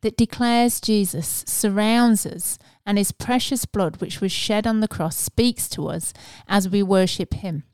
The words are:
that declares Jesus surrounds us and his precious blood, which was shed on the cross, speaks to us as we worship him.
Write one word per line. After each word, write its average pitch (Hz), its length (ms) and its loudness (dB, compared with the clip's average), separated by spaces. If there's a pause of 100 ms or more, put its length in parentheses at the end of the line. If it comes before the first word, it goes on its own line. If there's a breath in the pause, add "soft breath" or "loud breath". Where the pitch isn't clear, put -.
that 214 140 -2
declares 240 640 2
Jesus 202 680 0
surrounds 220 800 2
us - 320 -8 (260 soft breath)
and 202 140 2
his 196 120 0
precious - 540 -2
blood, 190 340 -2
which - 220 -6
was 190 100 0
shed 214 360 0
on 220 140 2
the 220 60 0
cross, 160 300 -4
speaks - 520 0
to 156 180 -6
us 160 260 -6 (340 loud breath)
as 190 220 2
we 202 140 2
worship 185 500 2
him. 160 300 -6 (100)